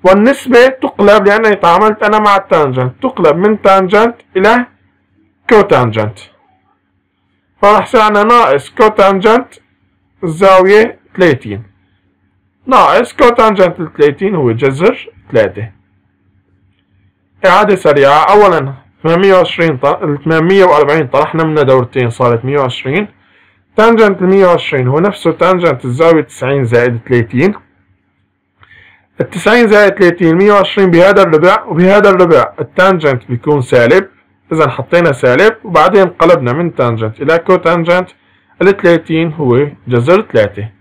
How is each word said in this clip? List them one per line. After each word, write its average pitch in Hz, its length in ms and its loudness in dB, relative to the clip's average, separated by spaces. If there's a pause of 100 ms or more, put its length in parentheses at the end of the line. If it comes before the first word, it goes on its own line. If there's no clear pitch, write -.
والنسبة 240 640 2
تقلب 208 580 0
لأنني 208 280 0
تعاملت 208 480 0
أنا 214 160 0
مع 208 180 2
التانجنت، 131 680 -2
تقلب 165 340 0
من 208 260 -2
تانجنت 196 540 0 (200)
إلى 220 300 0 (840)
كوتانجنت. 120 680 0 (1400)
فراح 208 200 2
يصير - 180 0
عنا 208 220 0
ناقص 208 480 0
كوتانجنت 214 840 0 (720)
الزاوية 190 760 2 (160)
تلاتين. 120 480 -2 (1040)
ناقص 220 460 0
كوتانجنت 220 680 0
الثلاثين 160 540 -4
هو 131 180 -2
جذر 139 560 -4 (240)
ثلاثة. 107 400 -4 (1700)
إعادة 196 300 0
سريعة، 143 560 0
أولًا 165 420 0 (280)
ثمانمية 180 320 0
وعشرين 165 440 -2
ط-، 156 240 -2
المائة 160 640 0
وأربعين 151 420 0
طرحنا 151 380 -4
منها 151 180 -2
دورتين 127 480 -2
صارت 120 340 -2
مية 143 140 -4
وعشرين. 135 500 -6 (680)
تانجنت 214 460 2
المية 190 240 2
وعشرين 151 420 -2
هو 139 100 -2
نفسه 185 340 -4
تانجنت 170 520 -2
الزاوية 156 380 0
تسعين 135 420 -6
زائد 117 420 -2
تلاتين. 127 480 -2 (1700)
التسعين 220 480 0
زائد 208 260 2
تلاتين، 170 420 0
مية 202 160 2
وعشرين 190 380 0
بهذا 180 320 4
الربع، 165 420 2
وبهذا 196 460 2
الربع 165 500 2
التانجنت 156 680 -2
بيكون 139 320 -4
سالب، 127 480 0 (440)
إذا 156 160 0
حطينا 160 440 -2
سالب، 139 520 0
وبعدين 185 420 2
قلبنا 165 460 0
من 165 220 -6
تانجنت 113 480 -4
إلى 160 160 0
كوتانجنت. 175 720 -2 (520)
الثلاثين 170 720 0
هو 143 360 -2 (200)
جذر 131 340 0
ثلاثة. 107 460 -4 (120)